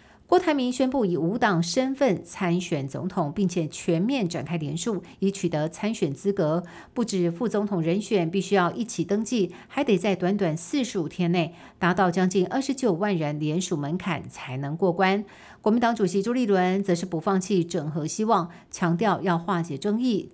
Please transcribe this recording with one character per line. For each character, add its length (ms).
郭 100
台 160
铭 180
宣 200
布 140
以 120
无 220
党 240
身 320
份 280
参 380
选 260
总 200
统， 260
并 160
且 180
全 320
面 300
展 160
开 120
联 200
署， 240
以 140
取 180
得 180
参 240
选 220
资 180
格。 320
不 100
止 280
副 180
总 160
统 160
人 180
选 300
必 100
须 140
要 180
一 140
起 180
登 220
记， 260
还 160
得 140
在 180
短 220
短 180
四 280
十 160
五 100
天 220
内 240
达 160
到 160
将 180
近 160
二 160
十 140
九 180
万 240
人 220
联 200
署 160
门 220
槛 320
才 280
能 200
过 160
关。 320
国 80
民 100
党 140
主 100
席 160
朱 100
立 140
伦 380
则 100
是 140
不 120
放 220
弃 220
整 260
合 160
希 200
望， 260
强 260
调 280
要 120
化 280
解 160
争 200
议， 340